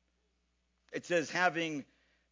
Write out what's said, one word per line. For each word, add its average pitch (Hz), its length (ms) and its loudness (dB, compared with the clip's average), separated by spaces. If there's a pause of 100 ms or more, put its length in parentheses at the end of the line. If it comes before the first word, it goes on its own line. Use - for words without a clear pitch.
(920)
it - 140 -6
says, 165 260 0
"Having 165 540 0 (480)